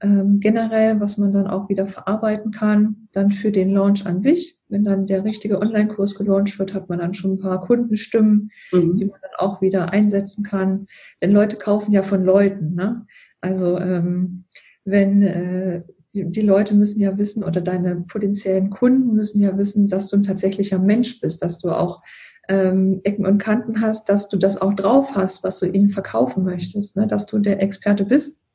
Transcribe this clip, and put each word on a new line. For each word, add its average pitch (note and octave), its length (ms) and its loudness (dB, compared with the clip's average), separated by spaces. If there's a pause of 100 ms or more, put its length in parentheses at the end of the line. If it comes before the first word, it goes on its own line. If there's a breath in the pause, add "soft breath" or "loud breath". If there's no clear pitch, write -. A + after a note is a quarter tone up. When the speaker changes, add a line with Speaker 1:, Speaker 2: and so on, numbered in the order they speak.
Speaker 1:
ähm, G3+ 400 2
generell, A3 600 2
was G3+ 180 -4
man G3+ 140 0
dann G3 140 0
auch G3 220 -6
wieder G3 180 -2
verarbeiten G#3+ 680 -4
kann, G#3+ 600 0
dann G3 200 2
für G3+ 200 -2
den F#3+ 220 2
Launch G3 320 2
an F3+ 120 -2
sich. C#4+ 400 0 (100)
Wenn G3+ 160 0
dann G3 220 0
der F#3+ 180 -2
richtige G#3 360 -2
Online-Kurs G#3 560 0
gelauncht G3+ 420 0
wird, G3 160 -6
hat F#3+ 140 -8
man E3+ 100 -4
dann F3 160 -4
schon F#3+ 200 -4
ein F#3+ 40 -4
paar F#3 220 -4
Kundenstimmen, G#3+ 920 0 (220 loud breath)
Speaker 2:
Mhm. F3+ 240 4
Speaker 1:
die F#3+ 100 -2
man - 160 -8
dann - 160 -18
auch G3+ 220 -4
wieder F#3 320 0
einsetzen G3+ 500 0
kann. F#3+ 440 -4 (340 loud breath)
Denn G3 120 2
Leute G#3 240 4
kaufen G#3 360 -2
ja G3 100 4
von G3 220 0
Leuten, F#3+ 500 2
ne? A3 320 -4 (340 soft breath)
Also, F#3 380 -2
ähm, F3+ 680 -2 (400 soft breath)
wenn, G3 380 4
äh, F3+ 600 -2 (320)
die, F#3+ 160 -4
die G#3+ 120 -2
Leute G3+ 320 4
müssen G#3 260 2
ja G3 180 0
wissen G#3 260 -4
oder E3 160 -2
deine F3+ 360 -2 (120)
potenziellen G3 640 -2
Kunden B3 440 2
müssen G#3+ 260 0
ja G3 180 2
wissen, G3+ 300 2
dass G3 200 -4
du G3+ 80 -2
ein G3+ 60 4
tatsächlicher G3 560 -2
Mensch G#3+ 420 2
bist, - 220 -4
dass E3+ 160 -4
du F3 140 -4
auch, - 300 -4 (460 loud breath)
ähm, F#3+ 540 2
Ecken G3+ 240 -2
und G3+ 120 4
Kanten A3 420 -2
hast, A3 280 -2
dass G3+ 200 0
du - 80 -4
das G3 240 0
auch G3 140 0
drauf A#3+ 420 2
hast, F#3+ 260 -2
was F#3 160 -6
du F3+ 80 -2
ihnen G3 220 4
verkaufen G3+ 560 -2
möchtest, F3+ 520 -6
ne? G#3+ 120 0
Dass G#3 180 -2
du G#3+ 140 -4
der G3+ 200 0
Experte G3 440 0
bist C4+ 360 0 (140)